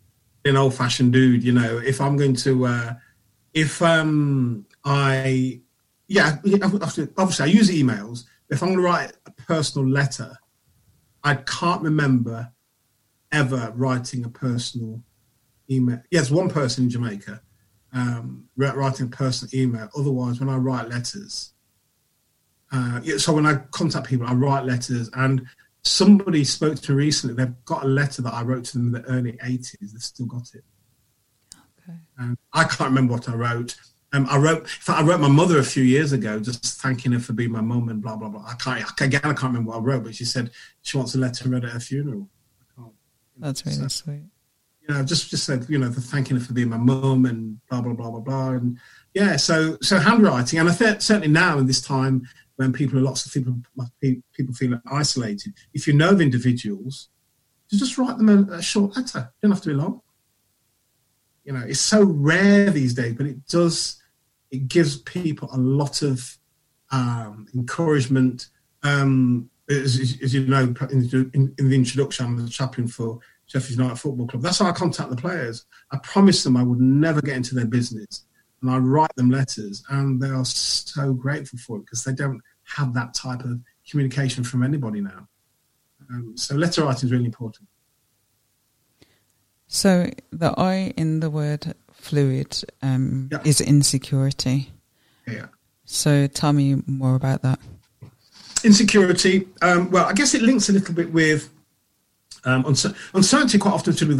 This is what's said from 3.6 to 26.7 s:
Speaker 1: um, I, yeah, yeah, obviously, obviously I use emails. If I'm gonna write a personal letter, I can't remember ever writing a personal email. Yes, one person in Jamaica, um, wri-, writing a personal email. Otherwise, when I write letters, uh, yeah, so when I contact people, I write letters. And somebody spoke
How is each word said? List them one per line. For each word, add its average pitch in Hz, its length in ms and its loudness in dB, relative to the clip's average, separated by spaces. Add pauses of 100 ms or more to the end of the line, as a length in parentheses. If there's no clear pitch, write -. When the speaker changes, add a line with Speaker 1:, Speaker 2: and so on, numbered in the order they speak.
Speaker 1:
um, 147 840 2 (180)
I, 131 800 0 (460)
yeah, 156 360 2
yeah, 196 200 4
obviously, 175 440 -2 (100)
obviously 180 260 0
I 139 40 4
use 202 240 8
emails. 120 540 -2 (240)
If 139 140 -2
I'm 180 60 0
gonna 185 120 2
write 175 320 0 (120)
a - 60 -20
personal 147 560 -2
letter, 135 480 -2 (880)
I 143 120 2
can't - 480 -4
remember 127 680 0 (800)
ever 127 440 -2
writing 123 500 -4
a 117 40 -8
personal 120 760 -6 (640)
email. 123 320 0 (100)
Yes, 147 200 2
one 175 180 2
person 131 360 -2
in 123 40 2
Jamaica, 107 520 -8 (520)
um, 123 520 -6 (120)
wri-, 131 180 -2
writing 135 320 -2
a - 20 -6
personal 131 440 -6
email. 120 420 -2
Otherwise, 123 440 -2
when 135 100 -2
I 135 60 -2
write 127 340 -2
letters, - 640 -10 (1200)
uh, 123 320 -4
yeah, 156 140 -4
so - 160 0
when 151 120 2
I 151 100 4 (160)
contact - 360 -4
people, 120 180 -2
I 123 80 -2
write 135 320 0
letters. 123 480 -4
And 131 320 0 (380)
somebody 185 600 4
spoke 151 360 -2